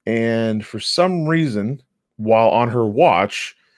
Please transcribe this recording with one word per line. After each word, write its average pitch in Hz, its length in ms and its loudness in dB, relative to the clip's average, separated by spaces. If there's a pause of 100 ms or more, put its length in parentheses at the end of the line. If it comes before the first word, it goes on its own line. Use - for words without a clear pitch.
And 113 580 -2
for - 160 -12
some 175 460 -2
reason, 139 560 -2 (340)
while 110 320 2
on 117 220 2
her 117 160 0
watch, 104 680 0 (240)